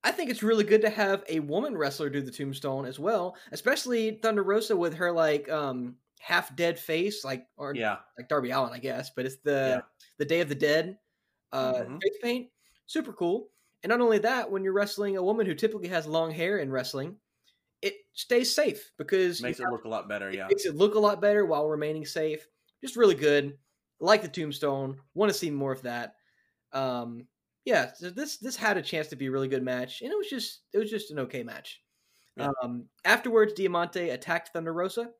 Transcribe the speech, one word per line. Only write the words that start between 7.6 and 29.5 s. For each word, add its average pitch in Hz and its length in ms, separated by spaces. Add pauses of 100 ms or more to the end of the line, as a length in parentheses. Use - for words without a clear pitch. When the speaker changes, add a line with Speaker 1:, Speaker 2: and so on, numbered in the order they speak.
Speaker 2:
Yeah. 107 220 (200)
Speaker 1:
like 123 100
Darby 127 240
Allin, 127 220
I 123 60
guess, 127 360
but 127 100
it's 131 120
the, 135 440
Speaker 2:
Yeah. - 240 (120)
Speaker 1:
the 147 80
Day 165 160
of 147 80
the 143 60
Dead, 160 420 (540)
uh, 131 220
Speaker 2:
Mm-hmm. 127 260
Speaker 1:
face 196 220
paint. 240 300 (340)
Super 311 280
cool. 180 360 (340)
And 185 60
not 240 120
only 226 180
that, 240 320
when 190 120
you're 190 100
wrestling 202 440
a 180 60
woman 214 240
who 165 80
typically 214 320
has 170 180
long 165 260
hair 175 280
in 135 120
wrestling, 135 460 (640)
it 196 140 (180)
stays 247 400
safe - 440
because 180 420
you 123 80
Speaker 2:
Makes 120 120
it 123 40
Speaker 1:
have 120 80
Speaker 2:
look 113 140
a 113 40
lot 101 180
better, 101 220
Speaker 1:
it 95 60
Speaker 2:
yeah. 95 120
Speaker 1:
makes 196 180
it 156 100
look 202 200
a 214 40
lot 208 220
better 208 240
while 151 220
remaining 156 380
safe. 156 420 (340)
Just 254 140
really 208 200
good. 143 420 (420)
Like 202 220
the 170 60
tombstone. 139 720 (160)
Wanna 202 180
see 175 160
more 139 220
of 123 120
that. 120 320 (560)
Um, 120 560 (380)
yeah, 190 280
so 180 180
this, 285 260
this 247 180
had 202 220
a 165 60
chance 151 240
to 143 80
be 135 120
a 131 40
really 135 160
good 131 160